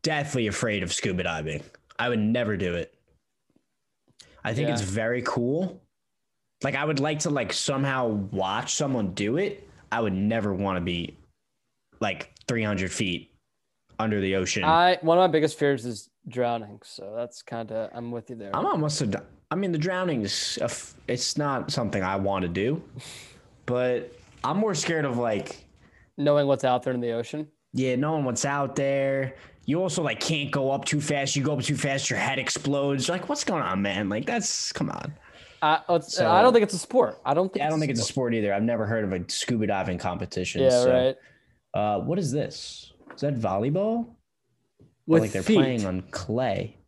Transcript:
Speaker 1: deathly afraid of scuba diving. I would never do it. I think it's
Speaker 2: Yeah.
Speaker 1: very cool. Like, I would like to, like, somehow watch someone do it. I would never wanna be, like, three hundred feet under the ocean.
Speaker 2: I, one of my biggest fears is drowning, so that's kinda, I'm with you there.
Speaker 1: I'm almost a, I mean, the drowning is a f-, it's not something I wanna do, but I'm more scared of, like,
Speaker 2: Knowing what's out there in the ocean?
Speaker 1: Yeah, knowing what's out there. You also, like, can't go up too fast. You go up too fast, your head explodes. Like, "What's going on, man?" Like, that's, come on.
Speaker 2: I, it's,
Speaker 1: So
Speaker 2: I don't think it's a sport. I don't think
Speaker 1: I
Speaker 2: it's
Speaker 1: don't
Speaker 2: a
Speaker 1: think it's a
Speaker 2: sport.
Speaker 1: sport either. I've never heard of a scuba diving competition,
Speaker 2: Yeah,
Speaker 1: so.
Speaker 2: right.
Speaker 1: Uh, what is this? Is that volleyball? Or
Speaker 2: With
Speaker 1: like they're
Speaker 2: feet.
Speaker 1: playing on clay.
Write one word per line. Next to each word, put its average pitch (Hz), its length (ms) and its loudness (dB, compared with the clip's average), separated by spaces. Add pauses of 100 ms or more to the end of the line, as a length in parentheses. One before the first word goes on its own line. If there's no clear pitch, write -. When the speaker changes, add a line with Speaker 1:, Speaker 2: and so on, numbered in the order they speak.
Speaker 1:
deathly 143 460 0
afraid 104 340 0
of 90 100 -4
scuba 90 300 -2
diving. 78 400 -4 (380)
I 120 80 0
would 120 100 0
never 107 380 0
do 87 180 -2
it. 85 180 -6 (1500)
I 113 120 -2
think - 160 0
it's 110 120 0
Speaker 2:
Yeah. 95 60 -4
Speaker 1:
very 113 340 -2
cool. 143 580 -2 (840)
Like, 139 100 0
I 143 100 0
would 151 140 0
like 151 220 0
to, 160 100 -2
like, 127 220 0
somehow 135 560 0
watch 101 680 -2
someone 120 400 0
do 104 220 0
it. 202 320 -4 (240)
I 113 80 0
would 104 140 0
never 104 380 0
wanna 92 280 0
be, 85 360 -4 (840)
like, 98 320 -4 (160)
three 117 160 0
hundred 95 260 0
feet 90 400 -4 (680)
under 107 200 2
the 95 160 2
ocean. 95 280 0
Speaker 2:
I, 170 380 6
one 165 160 4
of 185 40 6
my 185 60 6
biggest 151 300 2
fears 139 280 2
is 113 240 -8 (160)
drowning, 117 560 -4
so 98 320 -14
that's 120 280 -8
kinda, 110 520 -6
I'm 120 160 -8
with 117 200 -8
you 120 60 -10
there. 101 200 -12
Speaker 1:
I'm 339 100 0
almost 151 360 0
a, 104 200 -2 (280)
I 147 60 -2
mean, 190 160 0
the 160 60 0
drowning 175 440 0
is - 380 -4
a - 40 0
f-, - 300 -8 (120)
it's - 320 -2
not 143 320 -2
something 104 320 0
I 95 140 0
wanna 95 320 0
do, 113 340 0 (840)
but 123 460 0 (300)
I'm 143 160 0
more 208 160 2
scared 160 300 0
of, 123 140 0
like, 110 420 -2 (560)
Speaker 2:
Knowing 147 300 4
what's 135 160 2
out 127 220 2
there 131 100 -2
in 123 60 -2
the 120 100 -2
ocean? 147 380 -4 (240)
Speaker 1:
Yeah, 127 240 0
knowing 151 280 0
what's 123 200 -2
out 139 320 -2
there. 135 580 0 (320)
You 160 160 0
also, 180 180 0
like, 127 200 -2
can't 147 320 0
go 170 180 0
up 139 140 -2
too 151 160 0
fast. 143 340 -2
You 139 80 0
go 147 120 0
up 127 100 -2
too 147 120 0
fast, 135 320 -2
your 110 120 -2
head 135 180 0
explodes. 139 720 0
Like, 180 200 -4
"What's 285 140 -2
going 170 220 0
on, 95 180 0
man?" 98 260 0
Like, 107 160 -2
that's, - 480 -2
come - 180 -4
on. - 220 -8 (480)
Speaker 2:
I, 156 280 4
it's, 170 260 0
Speaker 1:
So 170 160 2
Speaker 2:
I 180 100 8
don't 247 120 8
think 226 100 8
it's 202 120 0
a 175 40 -4
sport. - 460 2
I 131 100 2
don't 185 180 2
think 143 120 0
Speaker 1:
I - 20 2
Speaker 2:
it's 156 60 2
Speaker 1:
don't 156 60 2
Speaker 2:
a - 20 0
Speaker 1:
think 143 100 0
it's 113 100 0
a 110 40 0
Speaker 2:
sport. - 100 -4 (160)
Speaker 1:
sport 117 40 2
either. 104 200 2
I've 104 80 2
never 113 240 2
heard 110 160 0
of 95 100 0
a 87 160 -4
scuba 110 380 0
diving 95 320 0
competition, 90 640 -4
Speaker 2:
Yeah, 131 80 8
Speaker 1:
so. 127 220 6
Speaker 2:
right. 127 240 4 (580)
Speaker 1:
Uh, 104 280 2
what 165 180 -2
is 143 100 -2
this? - 600 -6 (240)
Is - 60 -6
that 143 120 0
volleyball? 143 720 0
Or - 80 -20 (960)
Speaker 2:
With 160 140 8
Speaker 1:
like 104 100 0
they're 95 100 0
Speaker 2:
feet. 220 140 6
Speaker 1:
playing 127 280 4
on 92 180 -2 (100)
clay. 117 640 -2 (100)